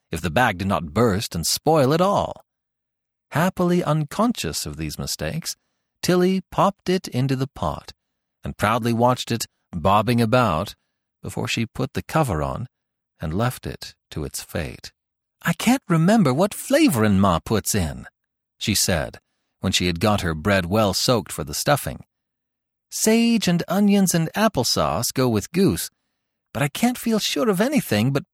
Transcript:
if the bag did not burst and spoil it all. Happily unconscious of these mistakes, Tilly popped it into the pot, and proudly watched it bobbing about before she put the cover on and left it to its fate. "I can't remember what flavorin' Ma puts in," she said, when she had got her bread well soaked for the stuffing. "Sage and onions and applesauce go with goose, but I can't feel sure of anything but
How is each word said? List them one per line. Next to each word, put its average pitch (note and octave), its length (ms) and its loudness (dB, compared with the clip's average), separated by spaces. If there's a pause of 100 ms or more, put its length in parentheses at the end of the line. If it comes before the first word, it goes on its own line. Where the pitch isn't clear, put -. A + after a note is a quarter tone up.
(100)
if E2 100 -6
the E2+ 100 -4
bag G#2+ 280 2
did F#2+ 80 -4
not D#2+ 280 -2
burst A2 400 0
and E2 120 -4
spoil D3 460 2
it E3 80 2
all. F3+ 440 -2 (880)
Happily F3 520 0
unconscious D#3 800 -2
of D2 120 -8
these D2+ 220 -6
mistakes, - 560 -6 (480)
Tilly F3+ 380 2 (100)
popped - 380 0
it F#3 200 -2
into C3 280 -2
the C3+ 100 -2
pot, - 460 -6 (500)
and D2+ 140 -10
proudly A2+ 360 0
watched A#2+ 380 0
it A#2 160 -4 (260)
bobbing G2+ 480 2
about A2 540 2 (480)
before - 240 -6
she A2+ 200 -4
put - 260 -8
the F#2 100 -6
cover A#2 400 -2
on C#2 260 -6 (520)
and D#2+ 140 -6
left A#2 320 -4
it - 280 -12 (160)
to D2+ 140 -8
its - 180 -10
fate. - 500 -10 (500)
"I E3+ 100 -2
can't B3 360 0
remember E3+ 440 4
what F3+ 220 0
flavorin' A#2+ 680 2
Ma F#2 180 4
puts - 360 -2
in," D2 320 -4 (500)
she - 180 -2
said, D2 460 -2 (400)
when F#2 120 0
she F2+ 140 0
had E2+ 140 0
got G#2 220 2
her E2+ 120 -2
bread F2+ 320 0
well G2 280 2
soaked - 360 0
for D#2+ 140 -8
the C#2+ 100 -10
stuffing. - 500 -2 (840)
"Sage A#3 560 2
and E3+ 220 2
onions G3+ 460 4
and E3 200 0
applesauce A2+ 800 0
go C3 160 0
with G#2+ 240 0
goose, D#3+ 380 2 (640)
but A2 80 -4
I C#3+ 60 0
can't B3 280 -2
feel A3+ 220 -2
sure B3+ 320 0
of F#3 100 0
anything C#3 520 0
but - 220 -2